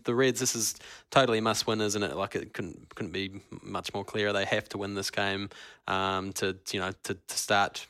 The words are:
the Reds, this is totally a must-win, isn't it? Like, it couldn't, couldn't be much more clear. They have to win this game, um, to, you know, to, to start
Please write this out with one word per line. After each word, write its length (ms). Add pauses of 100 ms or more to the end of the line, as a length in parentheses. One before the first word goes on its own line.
the 100
Reds, 240
this 160
is 220 (340)
totally 280
a 40
must-win, 380
isn't 240
it? 100
Like, 220
it 180
couldn't, 400
couldn't 180
be 280 (240)
much 280
more 120
clear. 280
They 120
have 240
to 100
win 160
this 160
game, 380 (400)
um, 460
to, 220 (140)
you 80
know, 140 (100)
to, 120
to 220
start 540